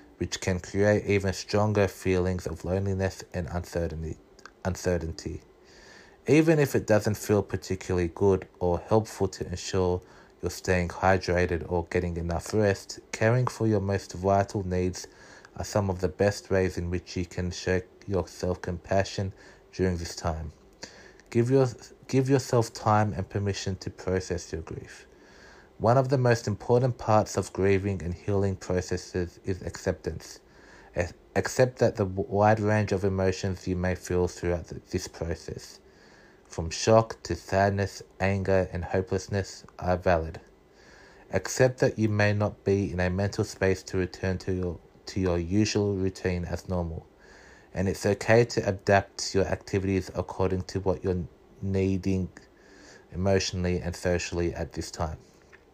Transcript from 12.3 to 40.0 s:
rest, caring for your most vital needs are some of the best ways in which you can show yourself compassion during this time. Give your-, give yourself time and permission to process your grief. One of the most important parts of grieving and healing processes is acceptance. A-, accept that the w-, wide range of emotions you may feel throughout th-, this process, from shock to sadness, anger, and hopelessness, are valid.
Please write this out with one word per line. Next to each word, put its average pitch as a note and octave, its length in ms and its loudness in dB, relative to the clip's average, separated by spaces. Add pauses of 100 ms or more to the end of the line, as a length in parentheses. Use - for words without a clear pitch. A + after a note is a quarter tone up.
rest, G2+ 460 0 (120)
caring A#2+ 360 2
for A2+ 200 -2
your G#2+ 120 4
most G2 340 -2
vital G2 540 2
needs F2+ 400 -2 (480)
are F#2+ 80 -8
some G2+ 260 0
of F2+ 120 -2
the F2+ 80 0
best - 400 0
ways F#2 280 2
in F2 120 -4
which F2 260 -6
you F2+ 100 -2
can F2+ 240 -6
show F#2 300 -2 (280)
yourself F2+ 540 -4
compassion F#2+ 720 -2 (400)
during F#2 240 0
this E2 180 -8
time. D#2+ 360 -6 (800)
Give A#2 200 2
your-, C3 200 6 (380)
give C3 220 2
yourself B2 440 2
time G#2+ 400 2
and F#2+ 160 -6
permission G2 480 -2
to - 120 -8
process - 600 -4
your E2 100 -6
grief. - 440 -14 (720)
One A2+ 200 4
of C3 120 2
the C#3 80 2
most B2 300 2
important A#2+ 500 2
parts G#2+ 400 2
of G2 160 -4
grieving F#2+ 500 2
and E2+ 100 -4
healing G2 420 0
processes F2+ 920 -4
is F#2 160 -4
acceptance. - 800 -6 (560)
A-, F2 180 -2 (220)
accept B2+ 440 2
that A2+ 160 4
the G#2 100 2
w-, F#2+ 240 -4
wide G#2 300 4
range G#2 320 2
of G2 120 0
emotions F#2+ 640 0
you F#2 80 0
may F2+ 200 0
feel F2+ 320 0
throughout E2+ 400 -4
th-, - 220 -12
this - 180 -4
process, - 720 -10 (680)
from E2 220 -6
shock A2 540 4
to - 100 -6
sadness, G2 680 0 (160)
anger, F#2+ 540 2
and F2+ 100 -6
hopelessness, F#2+ 800 -4 (160)
are F2+ 160 0
valid. E2 460 0 (880)